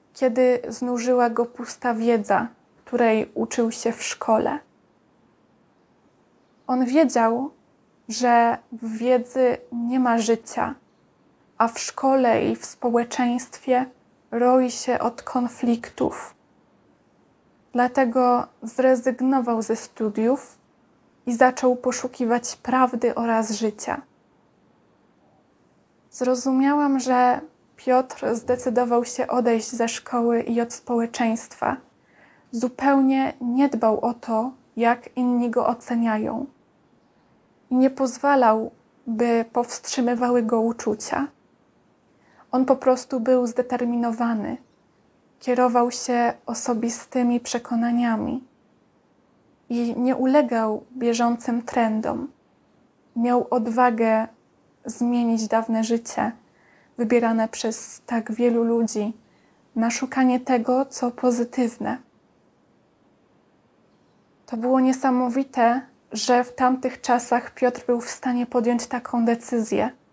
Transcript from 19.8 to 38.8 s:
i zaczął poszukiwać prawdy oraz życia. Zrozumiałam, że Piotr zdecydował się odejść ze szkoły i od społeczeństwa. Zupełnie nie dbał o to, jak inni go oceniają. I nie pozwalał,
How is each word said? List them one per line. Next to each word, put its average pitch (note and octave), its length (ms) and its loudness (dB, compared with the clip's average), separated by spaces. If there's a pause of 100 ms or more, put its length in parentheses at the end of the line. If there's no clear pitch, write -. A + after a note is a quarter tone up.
i B3 80 -2
zaczął B3+ 420 4
poszukiwać B3 800 -2
prawdy B3 600 0
oraz A3+ 360 0
życia. G#3+ 500 -4 (2000)
Zrozumiałam, C4+ 880 2
że B3 420 4 (340)
Piotr B3+ 600 0
zdecydował A#3+ 680 0
się - 220 -4
odejść A#3 420 0
ze A3+ 180 -2
szkoły A#3 540 -2
i A#3 200 -2
od A#3 120 -4
społeczeństwa. A#3 1040 -2 (720)
Zupełnie C4+ 880 2
nie B3+ 280 2
dbał A3+ 360 0
o A#3+ 80 -2
to, A#3 380 -4 (260)
jak A#3 400 0
inni B3 320 0
go A3+ 180 0
oceniają. A#3 800 -2 (1200)
I B3+ 60 0
nie C4 140 4
pozwalał, B3+ 840 2 (360)